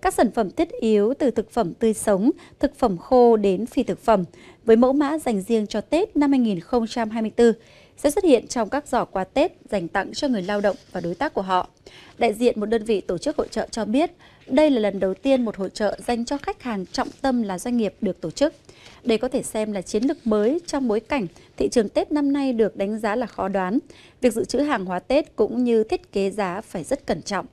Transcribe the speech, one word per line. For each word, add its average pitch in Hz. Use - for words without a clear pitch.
Các 381
sản 277
phẩm 208
thiết 339
yếu 220
từ 277
thực 220
phẩm 202
tươi 220
sống, 208
thực -
phẩm 190
khô 240
đến 202
phi -
thực 185
phẩm, 202
với 226
mẫu 254
mã 294
dành 214
riêng 214
cho 208
Tết 339
năm 285
hai 269
nghìn 208
không 233
trăm 226
hai 226
mươi 220
tư 233
sẽ 285
xuất 381
hiện 285
trong 226
các 285
giỏ 208
quà 190
Tết -
dành 175
tặng 196
cho 294
người 220
lao 208
động 202
và 185
đối 170
tác 294
của 202
họ. 185
Đại 220
diện 226
một -
đơn 220
vị 214
tổ 180
chức 294
hội -
chợ -
cho 220
biết, 269
đây 302
là 247
lần 196
đầu 190
tiên 262
một 208
hội 190
chợ -
dành 240
cho 285
khách -
hàng 202
trọng -
tâm 247
là 196
doanh 247
nghiệp 214
được 190
tổ 160
chức. 294
Đây 226
có 247
thể 262
xem 214
là 190
chiến 220
lược 285
mới 220
trong 277
bối 214
cảnh 233
thị -
trường 214
Tết -
năm 285
nay 277
được 220
đánh 202
giá 214
là 247
khó 196
đoán. 196
Việc 240
dự 220
trữ -
hàng 269
hóa 180
Tết 294
cũng 233
như 226
thiết -
kế 196
giá 190
phải 170
rất -
cẩn 165
trọng. 185